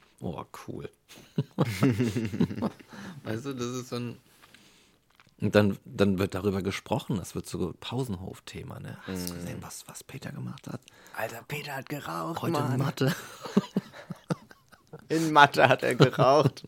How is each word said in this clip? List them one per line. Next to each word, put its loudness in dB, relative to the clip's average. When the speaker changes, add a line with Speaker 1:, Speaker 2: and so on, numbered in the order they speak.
Speaker 1:
Oh, -8
cool. -12
<laughs> -2
Weißt -6
du, -6
das -6
ist -8
so -6
ein, -8
und 0
dann, 4
dann 2
wird 0
darüber -2
gesprochen, -4
das -8
wird -8
so -6
Pausenhof-Thema, -10
ne? -12
„Hast -6
du -8
Speaker 2:
Mhm. -12
Speaker 1:
gesehen, -10
was, -16
was -18
Peter -14
gemacht -12
hat?“ -10
Speaker 2:
„Alter, -8
Peter -8
hat -10
geraucht, -6
Speaker 1:
„Heute 0
Speaker 2:
Mann.“ 0
Speaker 1:
in 0
Mathe.“ 0
<laughs> -6
Speaker 2:
„In 0
Mathe 10
hat 4
er 2
geraucht.“ 6